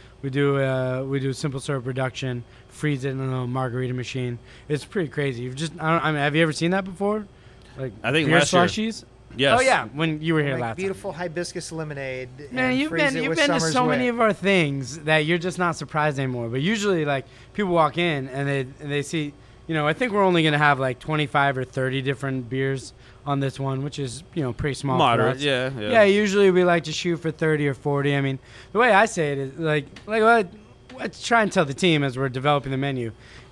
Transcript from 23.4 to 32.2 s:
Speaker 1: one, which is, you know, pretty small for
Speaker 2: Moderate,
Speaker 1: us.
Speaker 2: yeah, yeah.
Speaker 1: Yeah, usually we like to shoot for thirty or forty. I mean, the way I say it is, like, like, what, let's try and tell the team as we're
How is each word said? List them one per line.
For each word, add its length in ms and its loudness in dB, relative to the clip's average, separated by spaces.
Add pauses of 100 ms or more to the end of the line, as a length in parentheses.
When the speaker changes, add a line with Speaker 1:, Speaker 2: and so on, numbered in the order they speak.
Speaker 1:
one, 240 -4
which 140 -10
is, 340 -8
you 100 -2
know, 120 -4
pretty 200 -4
small 220 -2
for 40 4
Speaker 2:
Moderate, 360 4
Speaker 1:
us. 60 -6
Speaker 2:
yeah, 360 0
yeah. 120 -2
Speaker 1:
Yeah, 140 6
usually 460 4
we 140 6
like 200 4
to 80 -6
shoot 260 -2
for 120 -4
thirty 380 0
or 60 -2
forty. 420 0
I 60 2
mean, 160 -2 (340)
the 60 -2
way 140 6
I 120 6
say 280 -2
it 60 -4
is, 200 -6
like, 280 0 (200)
like, 160 0
what, 260 6 (500)
let's 260 -8
try 180 4
and 100 0
tell 140 2
the 80 -6
team 280 4
as 140 -2
we're 140 -2